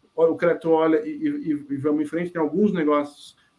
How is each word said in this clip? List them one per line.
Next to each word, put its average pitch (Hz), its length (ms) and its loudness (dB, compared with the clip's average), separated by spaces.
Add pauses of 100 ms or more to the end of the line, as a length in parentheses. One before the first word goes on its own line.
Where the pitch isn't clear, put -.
(160)
o 165 200 4
crédito 165 340 0
olha 160 360 2
e, 156 60 -8
e, 147 600 -4
e 135 40 -4
vamos 151 240 0
em 151 40 -2
frente. 175 260 -6
Tem 165 100 -4
alguns 175 300 2
negócios 147 640 -2 (240)